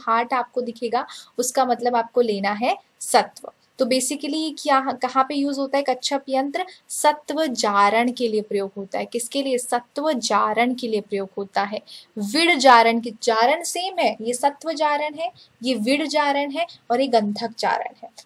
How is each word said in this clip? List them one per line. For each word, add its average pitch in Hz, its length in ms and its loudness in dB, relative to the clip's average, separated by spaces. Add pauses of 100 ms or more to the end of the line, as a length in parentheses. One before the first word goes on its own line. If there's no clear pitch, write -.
हार्ट 240 300 0
आपको 247 280 -2
दिखेगा, 233 460 -4 (320)
उसका 262 260 2
मतलब 240 320 0
आपको 233 240 0
लेना 202 320 0
है 247 240 -2 (240)
सत्व। - 520 0 (260)
तो 262 60 2
basically 262 500 -2
ये 311 160 -2
क्या, 285 300 2
कहाँ 262 480 0
पे 302 60 -6
यूज़ 277 260 -2
होता 277 180 0
है 277 60 0
कच्छप 262 440 -2
यंत्र? 277 380 -2 (220)
सत्व 294 580 0
जारण 220 680 2
के 247 160 -2
लिए 214 120 0
प्रयोग 196 360 -4
होता 196 220 -8
है। 208 80 -4
किसके 240 360 -4
लिए? 262 160 0
सत्व 269 540 -2
जारण 214 640 0
के 247 140 -8
लिए 214 120 0
प्रयोग 196 360 -6
होता 196 260 -4
है। 202 200 -6 (360)
विड़ 294 360 2
जारण 233 460 6
की, 226 220 -8
जारण 240 400 2
same 359 360 -6
है, 226 220 0
ये 226 140 -4
सत्व 285 380 -2
जारण 302 420 -2
है, 330 180 -6 (300)
ये 254 120 0
विड़ 262 320 0
जारण 285 440 0
है 320 160 -4 (240)
और 240 100 2
ये 277 60 2
गंधक 220 520 0
जारण - 440 -2
है। - 60 -18 (180)